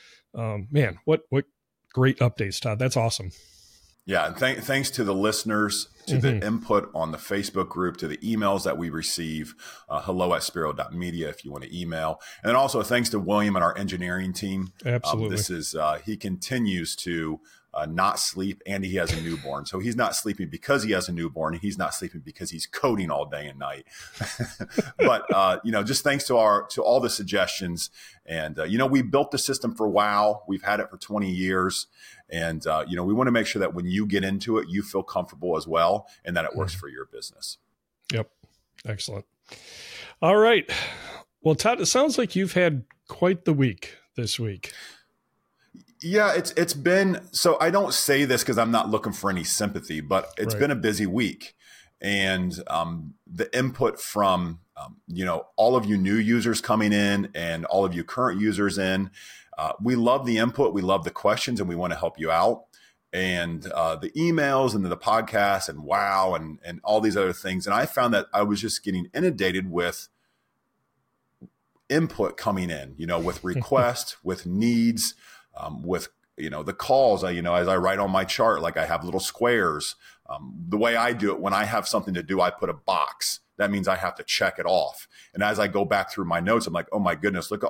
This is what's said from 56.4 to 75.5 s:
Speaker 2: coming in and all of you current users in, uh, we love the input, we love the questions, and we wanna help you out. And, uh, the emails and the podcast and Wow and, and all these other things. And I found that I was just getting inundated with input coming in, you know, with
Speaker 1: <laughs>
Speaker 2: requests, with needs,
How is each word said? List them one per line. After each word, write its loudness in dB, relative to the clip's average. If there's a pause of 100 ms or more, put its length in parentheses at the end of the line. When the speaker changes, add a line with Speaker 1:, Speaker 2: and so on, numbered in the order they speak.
Speaker 2:
coming 2
in 2
and -4
all 2
of 0
you -4
current -2
users 2
in, 0 (480)
uh, -2
we 2
love 4
the 2
input, 2
we 0
love 2
the -6
questions, 0
and -2
we -4
wanna -2
help -4
you -2
out. 4 (500)
And, -2
uh, 0
the -6
emails 2
and 2
the -2
podcast 2
and -10
Wow 2
and, -6
and -12
all 4
these 4
other 2
things. -4
And 2
I 2
found 0
that 2
I 4
was 2
just -4
getting -4
inundated 0
with -2 (1800)
input 0
coming -2
in, -10
you -8
know, 0
with -4
Speaker 1:
<laughs> -
Speaker 2:
requests, 0
with -4
needs, 2 (400)